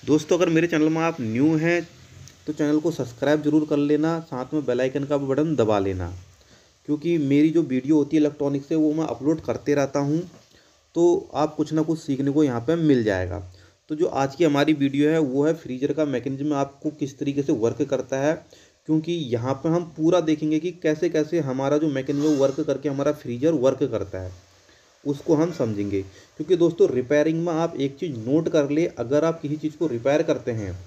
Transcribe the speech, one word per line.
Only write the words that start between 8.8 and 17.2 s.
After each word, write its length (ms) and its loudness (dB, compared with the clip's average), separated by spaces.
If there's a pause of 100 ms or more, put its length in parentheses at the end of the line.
मैं 120 -2
अपलोड 340 -2
करते 340 0
रहता 260 0
हूं, 180 2 (760)
तो 400 2
आप 200 0
कुछ 180 -2
ना 100 0
कुछ 160 -2
सीखने 320 -2
को 140 4
यहाँ 160 0
पे 160 0
मिल 280 4
जाएगा। 360 -2 (500)
तो 40 -4
जो 120 0
आज 280 -2
की 100 2
हमारी 300 4
वीडियो 360 2
है 100 2
वो 240 0
है 120 2
फ्रीजर 360 -4
का 140 0
मैकेनिज्म 500 -4
आपको 360 -4
किस 260 -8
तरीके 240 -2